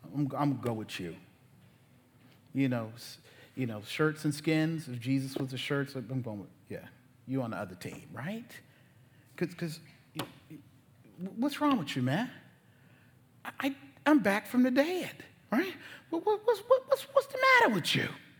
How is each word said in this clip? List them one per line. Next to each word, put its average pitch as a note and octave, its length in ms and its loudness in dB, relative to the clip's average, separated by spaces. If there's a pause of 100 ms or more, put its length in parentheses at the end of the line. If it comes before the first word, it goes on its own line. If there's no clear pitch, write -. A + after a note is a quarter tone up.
(160)
I'm, C#3+ 60 -2
I'm C#3 60 0
gonna C3+ 280 0
go A#2 180 -4
with G#2+ 260 -8
you." E2+ 160 -8 (1400)
You C3+ 160 0
know, A2+ 260 -4
s-, - 240 -18 (360)
you B2+ 120 -4
know, G#2+ 200 -8
shirts D#3 380 0
and D3 80 2
skins. D#3 540 0
If B2 120 -8
Jesus C3+ 360 -2
was C3 180 -4
a B2+ 40 -8
shirt, C#3 340 -4
so C3 180 -8
I'm C3 140 -4
going G#2+ 160 -8
with, - 100 -14 (200)
yeah, - 180 -10 (400)
you C3 160 -2
on A2+ 80 -6
the F#2 60 -6
other F2+ 180 -8
team, - 260 -14 (100)
right? G3+ 380 -10 (840)
'Cause, F3 180 -2
'cause, D#3+ 260 -8 (400)
y-, - 60 -6 (240)
y-, D#3 80 -16 (800)
what's C#4+ 260 -2
wrong C#4+ 160 4
with D3+ 180 -4
you, C3 60 0
man? D#3+ 300 0 (1120)
I, - 140 -10
I, C#4 160 -2 (320)
I'm D4+ 120 8
back G3+ 280 2
from B3 160 4
the B3+ 80 4
dead, D4 520 0 (280)
right? F4 220 2 (360)
What, E4+ 160 -4
what, G#4 200 2
what's, A4+ 160 2
what, C5 260 4
what's, C5 160 2 (100)
what's C5+ 140 4
the B4+ 100 -10 (240)
matter A3 140 6
with - 200 0
you? - 120 2 (320)